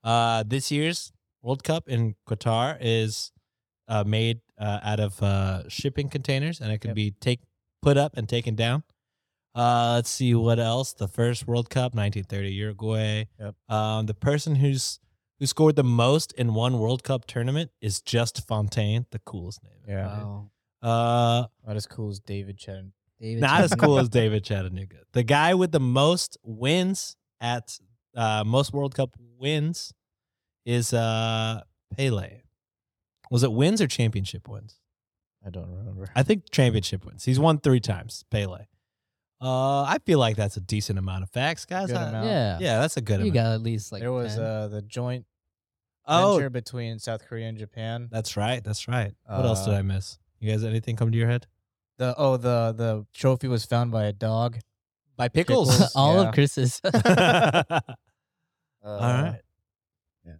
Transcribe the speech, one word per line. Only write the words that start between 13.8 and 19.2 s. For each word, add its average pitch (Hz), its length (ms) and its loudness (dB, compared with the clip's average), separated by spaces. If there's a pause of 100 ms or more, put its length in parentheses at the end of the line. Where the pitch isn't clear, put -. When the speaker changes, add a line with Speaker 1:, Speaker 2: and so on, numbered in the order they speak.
Speaker 1:
the 107 80 -4
person 147 420 0
who's, 135 440 0 (400)
who 139 60 -2
scored 156 300 4
the 147 60 4
most 123 520 2
in 117 200 0
one 120 240 0
World 117 240 0
Cup 131 220 -4
tournament 135 560 -4
is 104 220 -4
Just - 440 -2
Fontaine, 107 640 -2
the 110 80 -12
coolest 90 460 -14